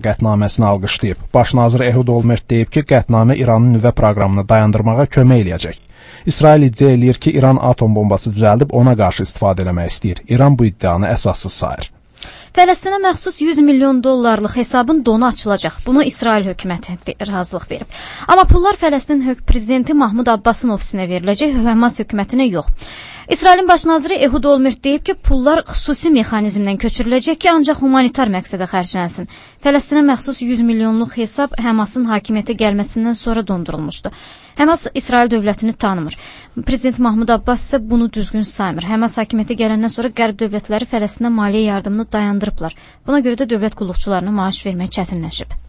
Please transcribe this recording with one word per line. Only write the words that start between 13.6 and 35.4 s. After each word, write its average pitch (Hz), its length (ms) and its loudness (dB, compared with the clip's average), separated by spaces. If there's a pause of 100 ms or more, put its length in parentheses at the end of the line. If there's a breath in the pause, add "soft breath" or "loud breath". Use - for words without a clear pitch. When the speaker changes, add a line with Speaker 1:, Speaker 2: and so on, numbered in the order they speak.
Speaker 2:
dollarlıq 233 520 0
hesabın 247 500 0
donu 226 200 2
açılacaq. 202 600 -4
Bunu 269 180 2
İsrail 220 420 -2
hökuməti 180 520 -8 (100)
de-, - 80 -10 (160)
razılıq 180 400 -8
verib. - 160 -12 (400 loud breath)
Amma 370 160 6
pullar 370 320 4
Fələstin 285 500 0
hök-, 254 220 -4
prezidenti 247 460 0
Mahmud 240 340 2
Abbasın 226 480 0
ofisinə 190 340 -6
veriləcək, 202 560 -2
Həmas 233 380 2
hökumətinə 226 480 -2
yox. 165 160 -4 (640 loud breath)
İsrailin 359 380 4
baş 349 180 4
naziri 320 280 0
Ehud 285 300 0
Olmert 269 400 2
deyib 285 200 0
ki, 381 100 -2
pullar 277 500 2
xüsusi - 480 -2
mexanizmdən 208 680 0
köçürüləcək 247 640 -2
ki, 359 120 2
ancaq 302 300 2
humanitar 262 460 2
məqsədə 185 400 -4
xərclənsin. 180 600 -6 (360 loud breath)
Fələstinə 285 480 2
məxsus 254 320 -6
yüz 240 180 -2
milyonluq 226 560 0
hesab 240 420 -4
Həmasın 226 520 -2
hakimiyyətə 214 480 -4
gəlməsindən 220 560 -2
sonra 226 320 -4
dondurulmuşdu. 160 640 -6 (480 loud breath)
Həmas 320 340 2
İsrail 240 380 0
dövlətini 214 420 -2